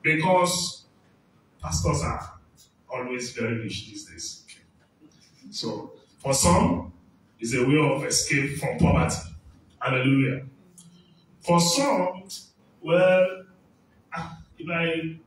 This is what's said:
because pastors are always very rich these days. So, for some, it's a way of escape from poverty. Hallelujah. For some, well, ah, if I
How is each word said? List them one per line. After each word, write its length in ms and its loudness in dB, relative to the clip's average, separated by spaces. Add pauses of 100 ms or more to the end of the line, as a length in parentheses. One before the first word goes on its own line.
because 840 2 (760)
pastors 420 -2
are 300 -6 (560)
always 420 -8
very 280 -4
rich 280 -10
these 180 -16
days. 400 -16 (1040)
So, 420 -10 (260)
for 140 -2
some, 600 2 (460)
it's 160 -4
a 100 2
way 120 4
of 280 0
escape 520 -2
from 200 -4
poverty. 400 4 (600)
Hallelujah. 640 0 (1000)
For 180 4
some, 680 0 (540)
well, 640 4 (680)
ah, 240 -12 (200)
if 120 -12
I 580 -2